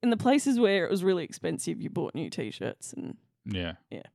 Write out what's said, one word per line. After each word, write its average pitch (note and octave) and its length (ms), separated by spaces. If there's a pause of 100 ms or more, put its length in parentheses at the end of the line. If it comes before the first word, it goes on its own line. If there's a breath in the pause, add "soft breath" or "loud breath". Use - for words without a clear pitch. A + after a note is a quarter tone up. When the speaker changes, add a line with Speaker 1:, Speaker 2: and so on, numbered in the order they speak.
Speaker 1:
"In B3 60
the A#3 60
places C4 440
where G3 240
it - 60
was F#3 120
really F3+ 220
expensive, - 580
you - 80
bought - 240
new D#3 160
T-shirts." - 640
And - 240 (280)
Speaker 2:
Yeah. F2+ 280 (180)
Speaker 1:
yeah. - 120 (120)